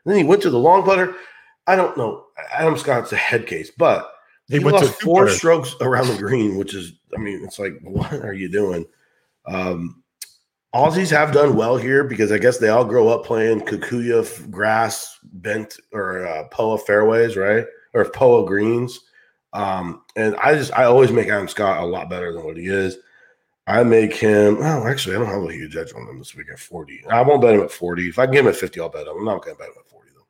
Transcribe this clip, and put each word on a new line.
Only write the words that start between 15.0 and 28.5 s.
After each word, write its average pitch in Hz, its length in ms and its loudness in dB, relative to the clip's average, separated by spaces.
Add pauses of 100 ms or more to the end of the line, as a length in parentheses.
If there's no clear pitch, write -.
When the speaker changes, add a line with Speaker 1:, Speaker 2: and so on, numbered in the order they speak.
Speaker 1:
bent, 104 540 -10 (160)
or, 92 340 -8
uh, 78 220 -10
poa 110 300 -2
fairways, 107 580 2
right? 104 280 0 (280)
Or 110 160 4
poa 120 360 4
greens. 113 540 -2 (540)
Um, 92 480 -8 (140)
and 107 220 0
I 147 180 2
just, 135 180 -4
I 127 120 4
always 123 260 6
make 113 160 2
Adam 101 200 -2
Scott 95 340 -2
a 85 40 -6
lot 87 240 -8
better 87 240 -8
than 82 100 -12
what 80 140 -12
he 87 80 -12
is. 95 320 -2 (680)
I 110 160 2
make 113 320 4
him, 104 440 4
oh, 143 280 -2
actually, 135 280 -4
I 110 40 -2
don't 117 80 -2
have 98 200 -6
a 80 60 -12
huge 78 240 -14
edge - 160 -12
on - 160 -18
him 65 80 -20
this - 180 -20
week - 160 -20
at - 80 -20
forty. 76 500 -18
I 117 120 4
won't 135 200 4
bet 120 120 8
him 101 80 6
at - 100 -4
forty. 87 380 -6
If 85 100 -14
I 131 60 4
can 131 80 0
get 143 80 6
him 120 80 6
at 90 80 2